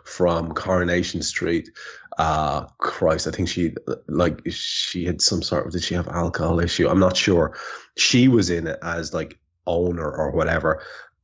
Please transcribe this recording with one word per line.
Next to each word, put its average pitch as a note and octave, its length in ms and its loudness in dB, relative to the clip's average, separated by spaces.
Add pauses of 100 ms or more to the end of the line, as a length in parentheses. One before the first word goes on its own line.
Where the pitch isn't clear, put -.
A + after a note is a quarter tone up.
from E2+ 500 0
Coronation F2+ 720 0
Street. E2 460 -2 (500)
Uh, D2+ 460 0 (120)
Christ, - 500 0
I E2 40 -4
think F2 180 -2
she, F2 240 -2 (340)
like, E2 420 0
she - 560 -6
had E2+ 160 -2
some F2+ 200 2
sort - 240 -2
of, D#2+ 80 -8
did F2 100 -2
she - 120 -2
have F2 120 -2
alcohol E2+ 520 0
issue? E2+ 280 2
I'm F#2+ 120 4
not F#2 180 4
sure. E2 400 2 (400)
She B2+ 300 6
was A2 240 6
in E2 160 -2
it D#2 160 -6
as, E2+ 300 -6
like, E2 260 -6 (260)
owner E2+ 440 0
or D2 220 -2
whatever. D#2+ 520 0 (400)